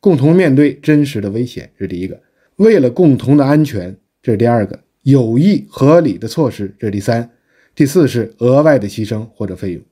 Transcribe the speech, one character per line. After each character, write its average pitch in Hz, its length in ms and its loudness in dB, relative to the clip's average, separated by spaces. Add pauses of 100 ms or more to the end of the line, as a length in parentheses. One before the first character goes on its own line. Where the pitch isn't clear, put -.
共 180 160 2
同 143 180 2
面 175 180 2
对 139 220 2
真 147 300 0
实 135 160 -8
的 101 100 -6
危 113 140 -4
险， - 340 -14
这 98 60 -8
是 92 40 -8
第 87 120 -8
一 95 80 -8
个。 - 100 -14 (380)
为 208 240 4
了 127 100 2
共 143 280 2
同 135 180 0
的 147 80 2
安 147 180 2
全， 98 320 -6 (280)
这 123 100 -2
是 104 60 -2
第 113 80 2
二 117 200 2
个。 - 140 -14 (220)
有 123 360 2
意 160 300 0
合 151 320 4
理 110 160 -2
的 113 100 -12
措 131 240 -4
施， 98 280 -12
这 113 80 -8
是 104 40 -4
第 101 80 -4
三。 117 320 -4 (440)
第 151 100 -2
四 143 240 0
是 113 300 -4
额 127 240 2
外 151 160 2
的 104 100 -6
牺 104 180 -8
牲 110 280 -8
或 107 120 -10
者 92 80 -10
费 92 180 -10
用。 87 200 -12